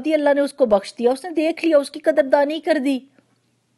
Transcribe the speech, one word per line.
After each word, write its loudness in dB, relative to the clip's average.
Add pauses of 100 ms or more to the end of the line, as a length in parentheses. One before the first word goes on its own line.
دی، -2
اللہ 2
نے 0
اس -4
کو 0
بخش 0
دیا، 2
اس -6
نے -12
دیکھ -2
لیا، 4
اس -2
کی -14
قدردانی 0
کر -2
دی۔ -2 (800)